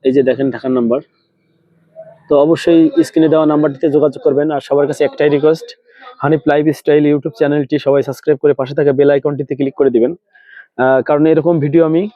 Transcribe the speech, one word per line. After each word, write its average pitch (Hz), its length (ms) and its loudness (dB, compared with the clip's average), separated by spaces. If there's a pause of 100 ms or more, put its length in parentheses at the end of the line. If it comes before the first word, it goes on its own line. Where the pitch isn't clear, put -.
এই 135 80 0
যে 139 120 0
দেখেন 131 280 -2
ঢাকার 120 200 -8
নাম্বার। 123 280 -2 (1300)
তো 151 100 2
অবশ্যই 160 500 4 (140)
স্ক্রিনে 160 260 0
দেওয়া 156 160 2
নাম্বারটিতে 151 440 0
যোগাযোগ 143 340 0
করবেন। 147 280 0
আর 143 100 -4
সবার 143 260 -2
কাছে 147 160 -4
একটাই 147 260 0
রিকোয়েস্ট, 151 380 0 (500)
হানিফ 147 300 -2
লাইফস্টাইল 147 580 0
YouTube 147 320 -2
চ্যানেলটি 147 420 -2
সবাই 139 240 0
সাবস্ক্রাইব 147 340 -4
করে 147 160 -4
পাশে 131 220 -6
থাকা 143 160 0
বেল 139 180 2
আইকনটিতে 143 460 -2
ক্লিক 135 180 -4
করে 135 160 0
দিবেন। 120 220 0 (680)
আহ, 131 240 2
কারণ 147 240 0
এরকম 160 340 2
ভিডিও 151 260 2
আমি 165 300 -2